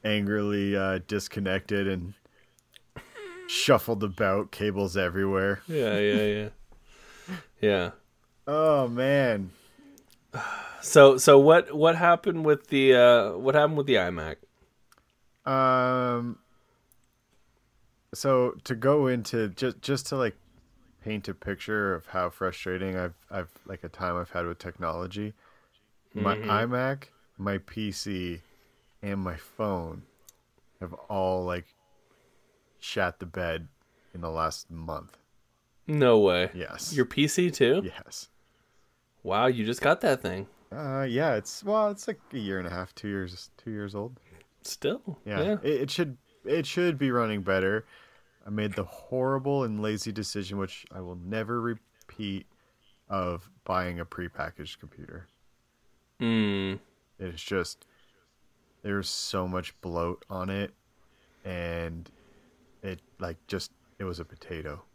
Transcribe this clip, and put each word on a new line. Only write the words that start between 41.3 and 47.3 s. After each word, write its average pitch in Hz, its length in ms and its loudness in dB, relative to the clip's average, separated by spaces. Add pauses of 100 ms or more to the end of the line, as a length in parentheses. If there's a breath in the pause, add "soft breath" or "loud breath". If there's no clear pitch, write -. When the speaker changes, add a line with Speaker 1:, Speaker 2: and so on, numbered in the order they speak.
Speaker 1:
it's, - 280 -8
well, 208 260 0
it's, 202 180 -10
like, 220 120 -8 (140)
a 139 60 -8
year 98 180 -4
and 90 100 -6
a 87 40 -8
half, 90 240 -8
two - 120 -12
years, 92 440 -8 (120)
two 117 80 -12
years 104 220 -10
old. 113 260 -10 (440 soft breath)
Speaker 2:
Still, - 600 -8
Speaker 1:
Yeah. 104 200 -4
Speaker 2:
yeah. 202 200 0
Speaker 1:
It, 139 200 -2
it 139 80 -6
should, 147 260 -4 (260)
it 151 220 -2
should 175 320 -2
be 135 140 0
running 110 320 0